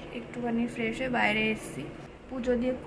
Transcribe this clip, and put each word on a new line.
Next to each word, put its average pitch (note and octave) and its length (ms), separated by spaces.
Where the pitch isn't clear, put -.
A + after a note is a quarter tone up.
একটুখানি A#3+ 520
ফ্রেশ A3+ 320
হয়ে C4 100
বাইরে G#3+ 420
এসেছি। - 320
পুজো B3 260
দিয়ে B3+ 180